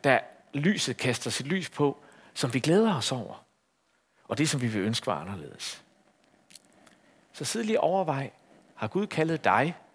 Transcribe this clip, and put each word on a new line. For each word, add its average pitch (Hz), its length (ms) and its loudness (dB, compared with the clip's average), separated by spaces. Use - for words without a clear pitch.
der 131 160 6
lyset 147 440 0
kaster 123 340 -2
sit 123 160 -4
lys 170 240 -4
på, 143 340 0
som 127 200 -2
vi 131 60 2
glæder 190 360 4
os 120 160 -2
over, 123 320 -8
og - 140 -4
det, 151 100 2
som 143 120 0
vi 123 60 0
vil 110 140 0
ønske 110 260 0
var 82 140 -2
anderledes. - 640 -12
Så - 120 -8
sid 226 180 -2
lige 220 180 2
og - 40 2
overvej, 160 460 0
har 107 140 -4
Gud 196 180 -2
kaldet 160 380 -2
dig 120 320 4